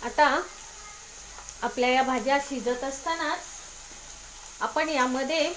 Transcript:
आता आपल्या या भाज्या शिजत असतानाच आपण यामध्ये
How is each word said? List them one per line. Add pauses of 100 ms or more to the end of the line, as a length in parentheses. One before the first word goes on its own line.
आता (1400)
आपल्या
या
भाज्या (120)
शिजत
असतानाच (1200)
आपण
यामध्ये